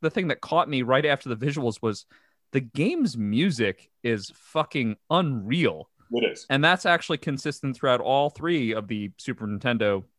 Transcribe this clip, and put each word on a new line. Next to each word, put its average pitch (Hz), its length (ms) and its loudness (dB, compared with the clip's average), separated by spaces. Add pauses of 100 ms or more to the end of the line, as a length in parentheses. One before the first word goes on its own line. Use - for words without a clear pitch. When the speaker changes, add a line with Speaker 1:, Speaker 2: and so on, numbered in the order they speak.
Speaker 1:
the 160 100 0
thing 185 180 -2
that - 120 -2
caught 160 280 0
me 135 140 0
right 131 240 4
after 139 220 0
the 120 80 -2
visuals 131 440 -2
was 107 260 -4 (460)
the 139 80 0
game's 156 580 0
music 113 720 0 (120)
is 110 320 -2
fucking 139 600 -4 (140)
unreal. 127 800 0 (200)
Speaker 2:
It 117 140 0
is. - 240 -4
Speaker 1:
And 139 160 2
that's 180 220 4
actually 170 320 2
consistent 139 580 -4
throughout 123 240 4
all 139 300 2
three 147 420 -2
of 107 160 -6
the 104 300 -6
Super 113 280 -8
Nintendo 104 580 0 (140)